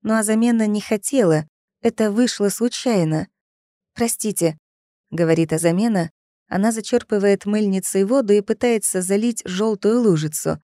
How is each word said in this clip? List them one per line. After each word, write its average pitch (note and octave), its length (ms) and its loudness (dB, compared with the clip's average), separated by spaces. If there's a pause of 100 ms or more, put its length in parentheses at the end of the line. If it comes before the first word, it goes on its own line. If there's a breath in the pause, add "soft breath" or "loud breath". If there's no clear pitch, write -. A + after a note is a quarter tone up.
Но A3 160 0
Азамена A3 480 2
не G#3 140 0
хотела, F#3+ 640 0 (360)
это A3 280 0
вышло G#3 380 0
случайно. F#3+ 800 -2 (680)
«Простите», G3+ 640 -2 (540)
говорит D#3+ 400 2
Азамена. E3+ 580 0 (380)
Она G3+ 240 0
зачёрпывает G#3 720 0
мыльницей G3 580 0
воду A3 300 2
и G#3 60 4
пытается A3 600 -2
залить G#3 440 -2
жёлтую G#3 580 0
лужицу. D#3 580 0 (120)